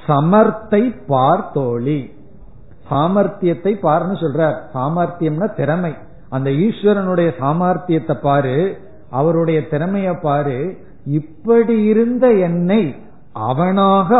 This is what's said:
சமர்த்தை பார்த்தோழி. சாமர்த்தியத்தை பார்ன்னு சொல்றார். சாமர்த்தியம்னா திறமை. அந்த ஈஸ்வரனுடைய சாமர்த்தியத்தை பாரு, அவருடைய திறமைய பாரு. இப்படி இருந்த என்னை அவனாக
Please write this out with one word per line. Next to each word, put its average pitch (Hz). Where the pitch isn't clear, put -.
சமர்த்தை 202
பார்த்தோழி. 139
சாமர்த்தியத்தை 180
பார்ன்னு 170
சொல்றார். 151
சாமர்த்தியம்னா 156
திறமை. 156
அந்த 135
ஈஸ்வரனுடைய 185
சாமர்த்தியத்தை 170
பாரு, 139
அவருடைய 160
திறமைய 185
பாரு. 143
இப்படி 226
இருந்த 233
என்னை 175
அவனாக 185